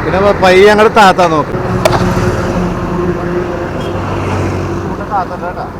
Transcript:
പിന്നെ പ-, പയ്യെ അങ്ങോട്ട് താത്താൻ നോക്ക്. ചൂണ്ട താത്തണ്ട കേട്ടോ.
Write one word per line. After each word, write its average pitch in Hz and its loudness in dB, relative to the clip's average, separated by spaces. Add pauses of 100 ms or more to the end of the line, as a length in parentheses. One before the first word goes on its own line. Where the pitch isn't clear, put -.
പിന്നെ 160 -2
പ-, 202 2
പയ്യെ 185 8
അങ്ങോട്ട് 214 4
താത്താൻ 185 6
നോക്ക്. 143 -2 (3250)
ചൂണ്ട - -8 (120)
താത്തണ്ട 180 -6
കേട്ടോ. 170 -8 (140)